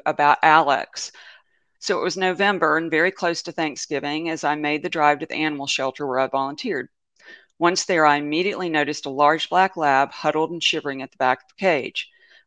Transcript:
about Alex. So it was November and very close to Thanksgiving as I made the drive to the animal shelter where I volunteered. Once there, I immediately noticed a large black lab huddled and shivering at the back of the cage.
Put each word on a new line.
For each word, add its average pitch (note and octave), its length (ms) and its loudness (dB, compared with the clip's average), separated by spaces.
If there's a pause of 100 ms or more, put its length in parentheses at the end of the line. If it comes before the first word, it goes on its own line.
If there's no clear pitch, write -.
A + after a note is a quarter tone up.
about D3 360 2
Alex. D3+ 720 2 (680)
So - 200 -2
it - 40 -2
was E3+ 140 -4
November F#3 600 0
and E3 120 -4
very E3 220 2
close E3+ 320 -4
to E3+ 80 -10
Thanksgiving D3+ 800 -4
as D#3+ 140 -6
I D3+ 120 0
made D3+ 260 -2
the - 80 -6
drive D3 300 2
to D#3 80 -10
the - 80 -10
animal D3 320 -4
shelter C3+ 400 -4
where B2+ 120 0
I C3 80 2
volunteered. C#3 640 -4 (680)
Once F3 260 2
there, E3 200 4
I D3 100 6
immediately E3+ 540 -2
noticed D3+ 360 -2
a C#3 60 -6
large D3 360 2
black F#3 300 2
lab C#3 340 2
huddled D#3 380 -2
and E3+ 140 -8
shivering C#3 400 -4
at C3 80 -16
the - 60 -20
back C3 260 0
of - 60 -20
the - 100 -20
cage. E3 500 -2 (380)